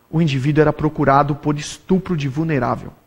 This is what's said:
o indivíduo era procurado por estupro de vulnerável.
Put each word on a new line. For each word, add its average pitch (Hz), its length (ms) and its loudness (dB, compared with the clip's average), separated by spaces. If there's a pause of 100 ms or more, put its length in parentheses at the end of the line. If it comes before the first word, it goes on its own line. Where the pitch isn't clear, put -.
(100)
o 160 100 0
indivíduo 143 400 2
era 147 140 4
procurado 143 600 2
por 147 220 -4
estupro 185 580 -4
de 143 140 -4
vulnerável. 131 640 -2 (140)